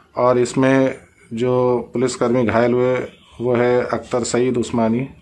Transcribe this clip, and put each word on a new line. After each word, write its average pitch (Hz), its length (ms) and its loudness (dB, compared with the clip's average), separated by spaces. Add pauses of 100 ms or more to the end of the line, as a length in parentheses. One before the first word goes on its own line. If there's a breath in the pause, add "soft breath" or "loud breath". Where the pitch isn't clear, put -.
(160 soft breath)
और 123 220 2
इसमें 131 600 0 (340)
जो 123 460 0 (140)
पुलिसकर्मी 123 520 0
घायल 117 280 2
हुए 123 220 2 (460)
वो 123 140 0
है 123 300 2
अख्तर 117 400 -4
सईद 123 340 0
उस्मानी, 117 500 -2 (140)